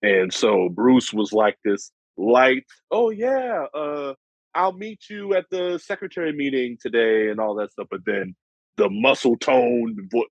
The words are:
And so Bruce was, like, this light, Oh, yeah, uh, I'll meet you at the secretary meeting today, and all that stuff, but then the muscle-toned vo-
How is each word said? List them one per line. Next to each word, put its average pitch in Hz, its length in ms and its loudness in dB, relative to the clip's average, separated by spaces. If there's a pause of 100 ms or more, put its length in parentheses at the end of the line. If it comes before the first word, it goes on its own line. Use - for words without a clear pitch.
And 95 300 2
so 98 380 2
Bruce 120 420 4
was, 107 200 -2
like, 107 320 2
this 101 280 -2 (260)
light, 127 460 4 (260)
Oh, 220 200 0
yeah, 233 640 -4
uh, 147 400 -6 (400)
I'll 185 180 0
meet 202 380 -14
you 202 260 -4
at 180 140 0
the 180 280 -2
secretary 175 560 -6
meeting 135 460 -2
today, 113 500 2
and 107 100 -4
all 107 160 -2
that 104 160 -6
stuff, 98 180 -12
but 92 160 -10
then 98 300 -4 (420)
the 104 120 4
muscle-toned 120 1080 0 (140)
vo- 117 180 0